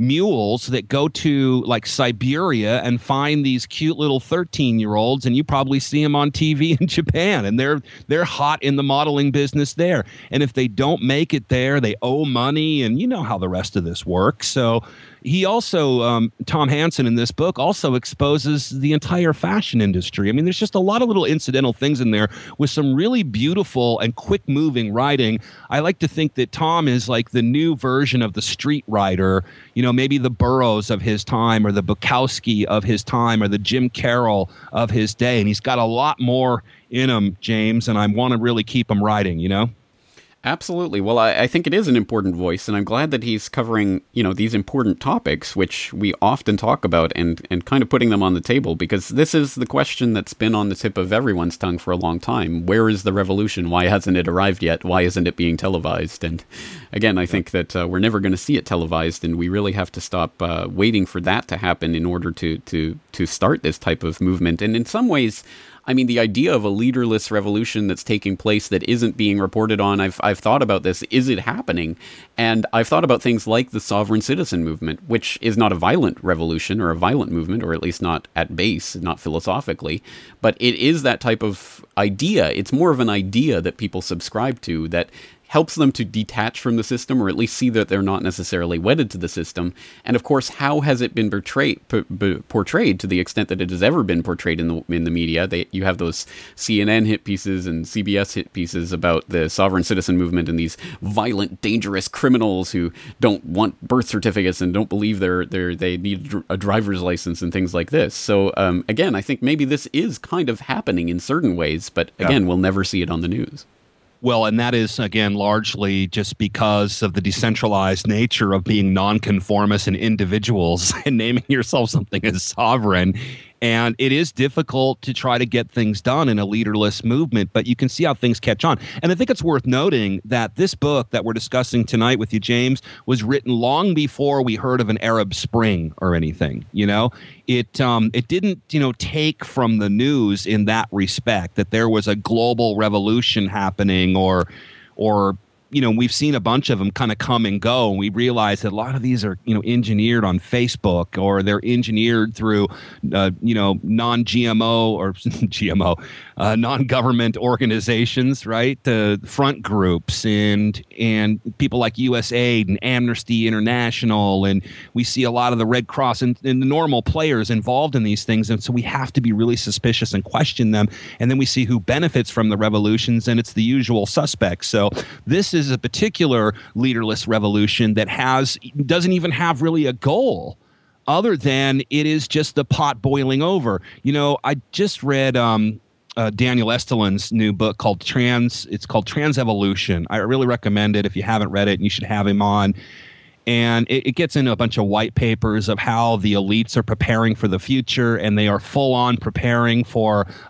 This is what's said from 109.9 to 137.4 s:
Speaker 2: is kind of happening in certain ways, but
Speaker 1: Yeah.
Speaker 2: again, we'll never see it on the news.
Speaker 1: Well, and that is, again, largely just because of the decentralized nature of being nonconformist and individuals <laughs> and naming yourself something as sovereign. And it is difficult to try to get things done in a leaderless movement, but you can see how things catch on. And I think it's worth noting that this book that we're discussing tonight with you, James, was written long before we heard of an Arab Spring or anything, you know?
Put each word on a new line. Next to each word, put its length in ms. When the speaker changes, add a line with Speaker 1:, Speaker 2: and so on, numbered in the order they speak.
Speaker 2:
is 260
kind 280
of 120
happening 500
in 100
certain 360
ways, 340
but 300
Speaker 1:
Yeah. 80
Speaker 2:
again, 180
we'll 120
never 260
see 180
it 80
on 120
the 60
news. 380
Speaker 1:
Well, 220
and 160
that 140
is, 260
again, 360
largely 720
just 300
because 640
of 120
the 80
decentralized 840
nature 460
of 140
being 280
nonconformist 920
and 80
individuals 1040
<laughs> 60
and 120
naming 300
yourself 420
something 360
as 180
sovereign. 680
And 360
it 160
is 180
difficult 680
to 120
try 240
to 80
get 240
things 300
done 300
in 100
a 60
leaderless 580
movement, 480
but 160
you 80
can 140
see 160
how 80
things 260
catch 240
on. 160
And 80
I 40
think 140
it's 140
worth 220
noting 580
that 320
this 180
book 360
that 160
we're 80
discussing 500
tonight 360
with 120
you, 80
James, 420
was 160
written 300
long 420
before 480
we 140
heard 240
of 80
an 120
Arab 340
Spring 640
or 180
anything, 560
you 160
know? 240